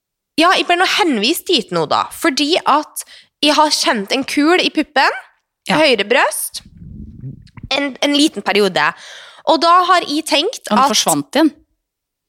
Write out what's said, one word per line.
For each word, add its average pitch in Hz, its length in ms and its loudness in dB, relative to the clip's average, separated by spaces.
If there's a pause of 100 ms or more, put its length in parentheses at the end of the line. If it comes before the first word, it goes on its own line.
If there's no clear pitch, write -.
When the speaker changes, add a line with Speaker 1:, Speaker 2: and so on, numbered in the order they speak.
(380)
Speaker 1:
Ja, 330 120 4
jeg 339 160 0
ble 349 100 0
nå 359 120 0
henvist 277 580 0
dit 311 240 -2
nå 165 160 -2
da, 107 220 0
fordi 302 500 -2
at - 460 -2 (320)
jeg 294 180 2
har 302 160 4
kjent 233 400 -2
en 262 140 -2
kul 311 340 0
i 294 120 0
puppen, 311 440 0 (520)
Speaker 2:
Ja. 196 120 0
Speaker 1:
høyre 247 260 2
brøst, 285 600 -2 (1000)
en, 269 280 -4
en 285 220 0
liten 294 260 0
periode. 185 460 0 (540)
Og 311 200 2
da 349 220 4
har 349 180 2
jeg 302 240 -6
tenkt 302 400 -2
Speaker 2:
Og 208 80 -2
den 240 80 4
Speaker 1:
at 277 80 2
Speaker 2:
forsvant 156 480 0
igjen? - 160 2 (760)